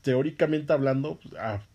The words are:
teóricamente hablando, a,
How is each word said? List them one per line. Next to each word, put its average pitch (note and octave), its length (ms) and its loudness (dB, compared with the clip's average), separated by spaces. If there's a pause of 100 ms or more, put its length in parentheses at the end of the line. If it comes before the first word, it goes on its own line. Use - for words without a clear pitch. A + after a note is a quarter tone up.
teóricamente D3+ 720 0
hablando, C3+ 480 0 (180)
a, G#2 220 -4 (140)